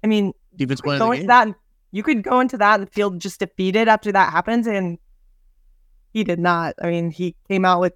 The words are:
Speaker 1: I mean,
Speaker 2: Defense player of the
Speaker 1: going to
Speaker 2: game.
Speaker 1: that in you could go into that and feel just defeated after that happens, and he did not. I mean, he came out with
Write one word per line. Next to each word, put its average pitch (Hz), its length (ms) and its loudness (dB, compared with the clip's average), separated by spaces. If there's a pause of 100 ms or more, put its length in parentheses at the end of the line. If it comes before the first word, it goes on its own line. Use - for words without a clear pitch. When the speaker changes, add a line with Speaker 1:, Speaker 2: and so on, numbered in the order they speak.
Speaker 1:
I 214 40 -2
mean, 208 260 0 (220)
Speaker 2:
Defense 135 260 -4
player 143 140 -2
of 139 40 -4
the 226 60 2
Speaker 1:
going 233 120 0
to 156 40 -6
Speaker 2:
game. 196 60 -6
Speaker 1:
that 240 200 6
in 208 80 -10 (360)
you 208 120 -8
could 240 200 0
go 254 160 0
into 254 180 -2
that 208 220 4
and 196 100 -8
feel 202 220 -2
just 180 280 -10
defeated 190 480 0
after 214 240 2
that 190 200 2
happens, 220 360 -2
and 185 300 -4 (1160)
he 220 100 -2
did 175 160 -4
not. 170 420 0
I 175 80 -2
mean, 170 220 -2
he 175 240 -8 (120)
came 190 180 0
out 180 160 2
with 180 140 0